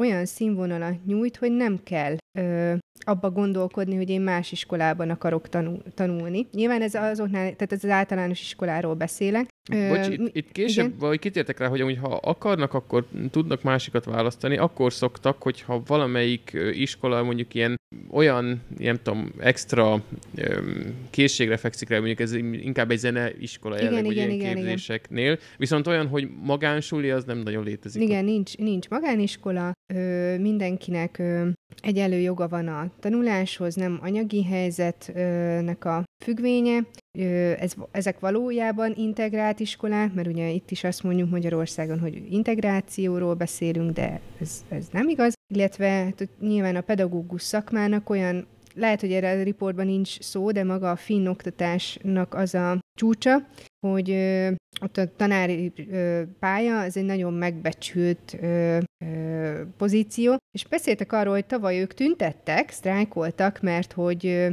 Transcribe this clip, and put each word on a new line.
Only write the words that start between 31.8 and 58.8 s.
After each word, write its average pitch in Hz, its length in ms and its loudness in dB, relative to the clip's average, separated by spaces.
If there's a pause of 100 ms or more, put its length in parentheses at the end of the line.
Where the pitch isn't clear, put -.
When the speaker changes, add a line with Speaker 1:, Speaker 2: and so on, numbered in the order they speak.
Speaker 1:
egyenlő 190 360 2
joga 180 300 0
van 170 200 -2
a 156 220 -6 (100)
tanuláshoz, 196 760 0
nem 180 280 0
anyagi 208 420 0
helyzet, 180 680 -2
ö, 180 60 -2 (400)
nek 170 240 -4
a 170 200 0 (200)
függvénye. 240 540 2 (400)
Ö, 175 400 2
ez, 180 160 -2 (160)
ezek 190 300 -2
valójában 220 760 0
integrált 214 640 0
iskolák, 214 540 0
mert 175 140 -2
ugye 165 220 -2
itt 180 200 -4
is 185 140 -4
azt 180 180 -2
mondjuk 180 280 2
Magyarországon, 165 680 0
hogy 165 240 -4 (100)
integrációról 190 1040 0
beszélünk, 170 560 0
de - 300 -2 (200)
ez, - 280 -8
ez 165 240 -8
nem 233 160 0
igaz. 247 240 4 (220)
Illetve 196 340 2
hát, 190 320 0
ott - 200 -8
nyilván 202 360 2
a 180 40 0
pedagógus 175 600 -2
szakmának 208 680 0
olyan, 180 360 0 (280)
lehet, 214 260 2
hogy 190 120 -2
erre 185 260 2
a 190 40 0
riportban 190 440 0
nincs 190 340 0
szó, 196 300 -2
de 202 140 2
maga 185 260 0
a 175 60 0
finn 196 300 0
oktatásnak 180 1080 -2
az 190 200 0
a 180 240 2 (200)
csúcsa, 254 480 4 (400)
hogy, 190 240 0
ö, 190 400 2 (300)
ott - 160 -8
a 190 100 2 (100)
tanári, 180 560 2 (180)
ö, 175 320 0 (160)
pálya, 214 440 2
ez 180 140 -4
egy 196 80 0
nagyon 190 280 0
megbecsült, 170 1080 -2
ö, 170 380 2 (260)